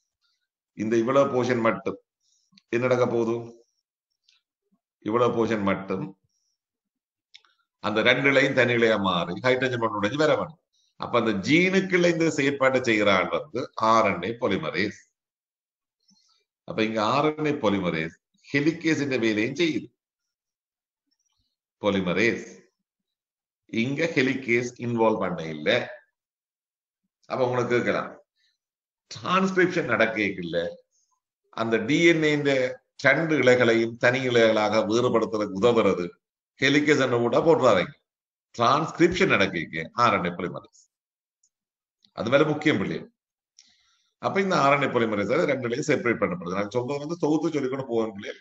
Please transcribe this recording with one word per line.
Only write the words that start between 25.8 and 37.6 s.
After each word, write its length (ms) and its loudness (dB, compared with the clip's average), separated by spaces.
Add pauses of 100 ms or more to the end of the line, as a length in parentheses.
அப்ப 140 -6
உங்களுக்கு 320 -2
கேட்கலாம், 360 -2 (1000)
Transcription 800 0
நடக்க 260 2 (180)
இல்ல, 200 -6 (1000)
அந்த 220 -2
டி 260 0
என் 200 4
ஏ 80 2
இந்த 200 0 (500)
ரெண்டு 340 2
இழைகளையும் 600 4
தனி 260 2
இழைகளாக 640 4
வேறுபடுத்துறதுக்கு 760 0
உதவுறது 440 2 (560)
helicase 440 2
என்ன 140 0
கூட 200 0
போட்டுறாங்க. 440 4 (720)